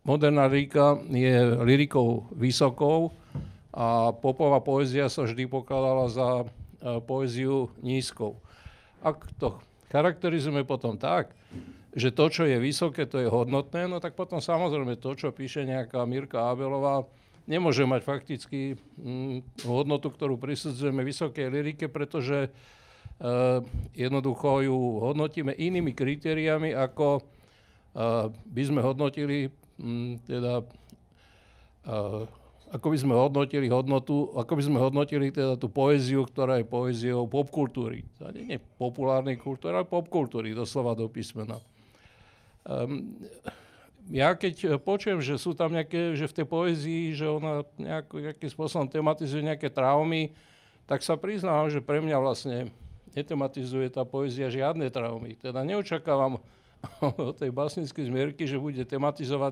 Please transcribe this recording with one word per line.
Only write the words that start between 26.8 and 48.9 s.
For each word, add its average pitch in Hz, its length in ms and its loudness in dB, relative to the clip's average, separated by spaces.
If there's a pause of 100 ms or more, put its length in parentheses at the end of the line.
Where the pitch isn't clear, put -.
e, - 20 -20 (1080)
by 131 320 -6
sme 139 160 2
hodnotili, 139 720 0 (240)
mm, 120 360 -6 (120)
teda, 123 400 -2 (1200)
e, 113 100 -6 (680)
ako - 260 -6
by 156 60 2
sme 131 160 2
hodnotili 139 560 4
hodnotu, 131 680 2
ako 120 220 -2
by 143 80 0
sme 143 160 4
hodnotili 139 480 2
teda 135 260 0
tú 123 140 -4
poéziu, 135 560 4
ktorá 131 340 2
je 113 60 0
poéziou 123 640 0
popkultúry. 135 760 -2 (160)
To - 140 -14
nie 233 240 -8
je - 20 -10 (160)
populárnej 131 600 0
kultúry, 139 400 -4
ale 180 80 0
popkultúry, 127 720 -2
doslova 120 400 -2
do 113 100 -2
písmena. 113 540 -10 (1040)
Ehm, 131 560 -6 (880)
ja 147 280 4
keď 160 480 0
počujem, 202 320 0
že 139 240 -2
sú 175 160 -4
tam 165 160 0
nejaké, 170 400 -2
že 147 160 -2
v - 80 -12
tej 165 80 0
poézii, 165 580 0 (140)
že 156 80 -2
ona 151 480 -2
nejako, 156 480 -8
nejakým 151 320 -8
spôsobom 156 320 -2
tematizuje 151 560 0